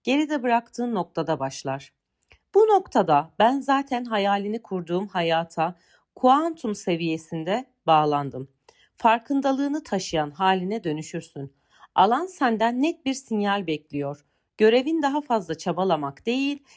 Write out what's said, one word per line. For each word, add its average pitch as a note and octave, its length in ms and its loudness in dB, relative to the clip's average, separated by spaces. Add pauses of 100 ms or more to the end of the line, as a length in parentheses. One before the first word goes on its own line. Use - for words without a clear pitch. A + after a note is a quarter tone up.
geride D4 400 0
bıraktığın A#3+ 520 -2
noktada E3 460 -4
başlar. C3+ 520 -8 (600)
Bu G4 60 6
noktada G#3 800 4
ben B3+ 220 4
zaten C4+ 440 -2
hayalini G#3 580 -2
kurduğum F3+ 440 -4
hayata E3+ 720 -2 (360)
kuantum C#4 600 2
seviyesinde E3 920 -4 (200)
bağlandım. C#3+ 600 0 (480)
Farkındalığını C#4 840 0
taşıyan E3 480 -4
haline F#3+ 540 -2
dönüşürsün. D3+ 680 -8 (420)
Alan A#3+ 320 4
senden A#3+ 560 0
net E4+ 240 -2
bir C4+ 80 -2
sinyal G3+ 520 -2
bekliyor. C#3+ 600 -6 (320)
Görevin B3+ 440 4
daha C#4+ 180 0
fazla G3 340 -2
çabalamak E3+ 720 -2
değil, C#4 360 -4 (140)